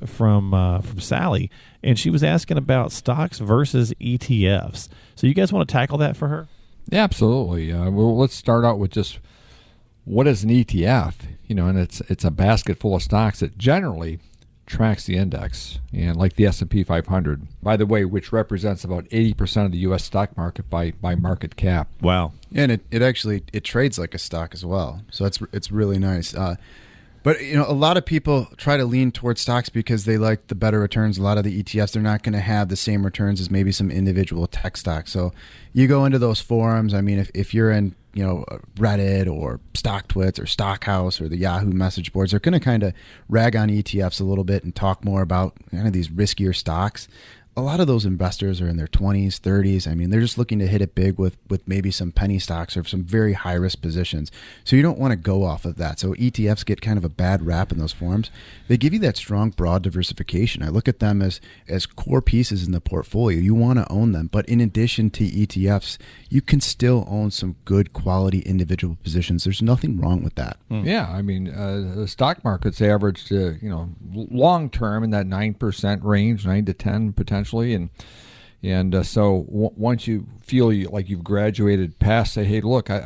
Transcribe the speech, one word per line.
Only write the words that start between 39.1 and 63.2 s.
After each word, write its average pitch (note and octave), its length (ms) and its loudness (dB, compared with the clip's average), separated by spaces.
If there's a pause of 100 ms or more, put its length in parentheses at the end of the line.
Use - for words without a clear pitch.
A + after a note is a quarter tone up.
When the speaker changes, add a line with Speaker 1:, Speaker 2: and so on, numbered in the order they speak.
Speaker 3:
or D2+ 300 -6 (140)
StockTwits F#2+ 680 -2
or - 40 -8
Stockhouse G2 760 -2
or D#2+ 80 -6
the E2 80 -6
Yahoo F#2+ 340 0
message F#2 420 0
boards, F#2+ 200 0
they're G#2 80 2
gonna E3+ 180 2
kinda A2 360 0 (340)
rag A2+ 260 4
on G#2+ 140 2
E G#2 140 2
T - 180 -2
Fs F#2 180 0
a G2 60 -2
little G2 180 0
bit F#2+ 220 0
and F2 100 -8
talk G2 300 -2
more G2 160 0
about F#2 380 0 (120)
kinda G#2 200 0
these F2+ 180 0
riskier F#2+ 480 0
stocks. F2 500 -4 (500)
A C3 40 -4
lot D3 200 0
of E3 80 4
those A2+ 180 4
investors F#2 540 -2
are F2 80 -2
in E2+ 80 -2
their D2+ 100 -2
twenties, G2 520 2
thirties. G2 480 2
I D#2+ 80 -4
mean, F2 140 -2
they're A2 120 2
just A#2+ 180 -2
looking A2+ 220 -2
to F#2 80 0
hit G2+ 120 2
it G2 140 -4
big F#2+ 240 0
with, F#2 180 0 (120)
with F#2+ 180 -4
maybe F#2+ 240 -2
some F2 220 -6
penny G2 260 2
stocks E2+ 380 -6
or F2 80 -4
some F#2 180 -4
very G#2+ 300 2
high-risk F2+ 500 -2
positions. E2 480 -4 (320)
So B2+ 140 4
you C#3+ 60 8
don't E3 180 2
wanna B2+ 160 0
go F#2+ 260 0
off D#2+ 220 -2
of F2 120 -6
that. D#2 220 -4
So F#2+ 180 -2
E B2 140 0
T G#2 180 0
Fs G#2+ 160 0
get - 160 -2
kind A2 160 0
of F2+ 80 -2
a E2 40 0
bad F2+ 360 0
rap E2+ 260 0
in D#2+ 80 -4
those D#2 140 -4
forums. F#2+ 380 -2 (380)
They B2 80 4
give C#3 160 2
you G#3+ 80 0
that C3+ 160 0
strong, G#2 340 -2
broad F2+ 320 0
diversification. - 800 -2
I D3+ 60 -4
look D#3+ 180 0
at - 140 0
them G#2 200 2
as, F#2+ 200 -2 (280)
as F#2+ 180 -4
core - 360 -2
pieces G#2+ 420 2
in E2+ 80 -2
the F2 80 -2
portfolio. F#2 580 0